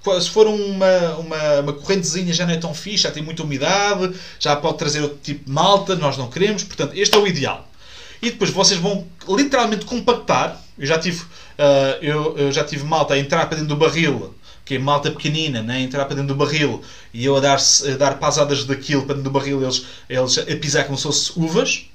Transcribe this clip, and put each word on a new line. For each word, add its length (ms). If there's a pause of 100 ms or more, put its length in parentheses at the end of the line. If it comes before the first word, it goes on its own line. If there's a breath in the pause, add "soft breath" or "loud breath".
(180)
se 120
for 160
uma, 720
uma, 420
uma 140
correntezinha 580
já 140
não 80
é 20
tão 160
fixe, 300
já 80
tem 120
muita 200
umidade, 720 (260 loud breath)
já 160
pode 220
trazer 240
outro 200
tipo 220
de 80
malta, 420
nós 220
não 140
queremos, 340
portanto, 300
este 200
é 40
o 80
ideal. 420 (540 loud breath)
E 80
depois 200
vocês 300
vão 260 (220)
literalmente 560
compactar. 760 (180)
Eu 80
já 120
tive, 240 (360 loud breath)
ah, 420
eu, 380
eu 140
já 120
tive 200
malta 300
a 40
entrar 280
para 120
dentro 160
do 20
barril, 580 (300 loud breath)
que 100
é 40
malta 320
pequenina, 520
né? 180
Entrar 260
para 100
dentro 180
do 0
barril 480 (320 loud breath)
e 100
eu 120
a 40
dar, 160
a 400
dar 220
pasadas 460
daquilo 380
para 120
dentro 160
do 80
barril, 240
eles, 240 (220 loud breath)
eles 300
a 180
pisar 280
como 140
se 60
fosse 320
uvas 580